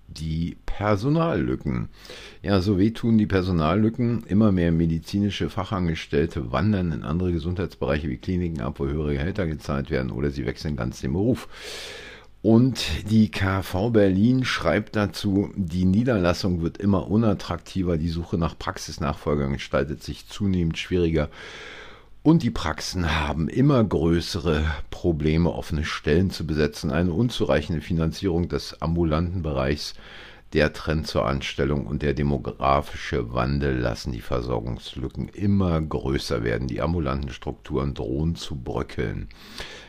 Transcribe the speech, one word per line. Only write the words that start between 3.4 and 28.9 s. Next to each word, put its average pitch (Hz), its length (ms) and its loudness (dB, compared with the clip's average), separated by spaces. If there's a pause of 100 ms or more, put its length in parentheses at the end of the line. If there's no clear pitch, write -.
Immer 107 240 6
mehr 85 200 4
medizinische 85 800 0
Fachangestellte 82 1000 -2
wandern 90 400 2
in 50 120 -4
andere 87 300 0
Gesundheitsbereiche 80 760 -2
wie 64 100 -4
Kliniken 87 440 -2
ab, 64 180 -6
wo 69 60 -2
höhere 73 280 -2
Gehälter 87 340 -2
gezahlt 71 420 -4
werden, 64 220 -2
oder 67 180 -2
sie 67 160 -4
wechseln 71 320 -4
ganz 62 240 -6
den 65 120 -2
Beruf. 107 360 0 (920)
Und 117 420 6 (240)
die 110 220 6
K 95 320 0
V 98 260 0
Berlin 110 560 6
schreibt 90 500 0
dazu: 101 600 0
„Die 92 300 0
Niederlassung 92 760 2
wird 82 160 -2
immer 95 320 2
unattraktiver. 90 880 0
Die 82 120 0
Suche 85 280 -4
nach 82 200 -2
Praxisnachfolgern 73 960 -2
gestaltet 69 500 -2
sich - 260 -12
zunehmend 90 480 0
schwieriger.“ 82 520 2 (920)
Und 160 200 6
die 117 100 0
Praxen 78 680 -2
haben 76 300 0
immer 131 340 4
größere 82 800 2 (260)
Probleme, 78 600 2
offene 73 340 -4
Stellen 87 460 2
zu 82 160 -6
besetzen. 76 420 0
Eine 85 240 2
unzureichende 87 680 0
Finanzierung 82 680 0
des - 320 -6
ambulanten 85 600 0